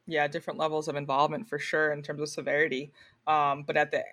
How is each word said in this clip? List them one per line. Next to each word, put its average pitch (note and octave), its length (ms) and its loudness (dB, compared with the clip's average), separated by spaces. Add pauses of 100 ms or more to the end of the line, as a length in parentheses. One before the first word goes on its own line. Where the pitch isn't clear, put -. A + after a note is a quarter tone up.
Yeah, D3 200 2
different D#3 320 -6
levels D#3 260 0
of D3+ 80 -4
involvement C#3+ 540 0
for D3 100 -4
sure D#3 320 2
in D3 100 -4
terms D3 220 -8
of D3+ 60 -4
severity. C#3+ 640 0 (340)
Um, D3 380 2
but E3+ 120 0
at D3+ 140 4
the D3 220 0